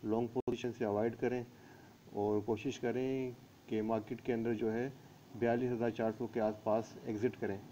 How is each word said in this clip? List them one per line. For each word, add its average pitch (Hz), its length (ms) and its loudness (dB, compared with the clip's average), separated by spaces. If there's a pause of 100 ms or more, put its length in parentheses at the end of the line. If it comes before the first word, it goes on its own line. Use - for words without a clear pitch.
Long 113 260 2
position 120 420 -2
से 117 120 -2
avoid 110 320 2
करें 123 280 0 (720)
और 104 260 4
कोशिश 113 360 -2
करें 127 560 0 (340)
कि 110 140 0
market 110 380 0
के 127 120 -2
अंदर 113 220 2
जो 110 160 0
है 120 220 0 (440)
बयालीस 120 360 4
हज़ार 117 200 2
चार 110 200 0
सौ 117 160 -4
के 117 140 0
आसपास 107 520 2 (120)
exit 113 300 0
करें। 101 220 -2 (120)